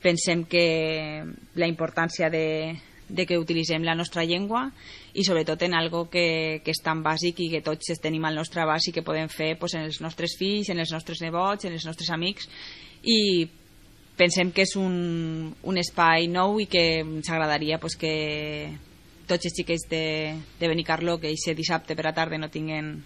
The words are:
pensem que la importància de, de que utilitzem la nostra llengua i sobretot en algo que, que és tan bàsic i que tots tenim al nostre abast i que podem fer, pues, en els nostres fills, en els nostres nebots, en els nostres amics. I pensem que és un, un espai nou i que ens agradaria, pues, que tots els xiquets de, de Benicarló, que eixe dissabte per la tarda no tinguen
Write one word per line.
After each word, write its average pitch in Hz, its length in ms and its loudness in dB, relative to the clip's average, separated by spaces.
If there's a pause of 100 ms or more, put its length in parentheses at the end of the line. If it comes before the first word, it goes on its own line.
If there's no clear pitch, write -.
pensem 170 440 2
que 160 800 0 (320)
la 170 100 4
importància 165 640 0
de, 160 460 -2 (340)
de 180 160 0
que 175 120 4
utilitzem 160 440 0
la 165 120 4
nostra 170 300 -2
llengua 202 440 0 (440)
i 190 140 0
sobretot 160 400 2
en 175 80 2
algo 165 340 0
que, 160 540 2
que 156 80 -2
és 160 120 -2
tan 160 200 0
bàsic 160 400 0
i 165 80 -2
que 156 140 -2
tots 160 260 -4 (100)
tenim 160 240 -2
al 156 140 0
nostre 165 240 -2
abast 160 260 2
i 165 60 -6
que 165 80 -2
podem 156 260 -2
fer, 156 300 -2
pues, 175 160 -4
en 160 120 -4
els 156 140 -10
nostres 165 380 -6
fills, 202 320 0
en 175 80 -2
els 160 160 -2
nostres 160 260 -8
nebots, 185 460 -2
en 170 80 -6
els 160 100 -8
nostres 165 300 -6
amics. 175 320 -4 (560)
I 202 440 4 (720)
pensem 180 380 4
que 190 80 6
és 190 160 0
un, 170 720 -2
un 185 300 -2
espai 165 500 4
nou 190 300 2
i 196 100 0
que 165 300 4
ens 156 280 -6
agradaria, 156 520 2
pues, 165 180 -6
que 156 140 0 (1120)
tots 175 200 0
els 165 80 -4
xiquets 170 340 -2
de, 160 140 0 (560)
de 170 120 2
Benicarló, 165 480 0
que 160 120 -4
eixe 156 240 -2
dissabte 160 400 -2
per 156 120 -2
la 160 80 -2
tarda 160 240 0
no 151 120 -6
tinguen 156 540 -6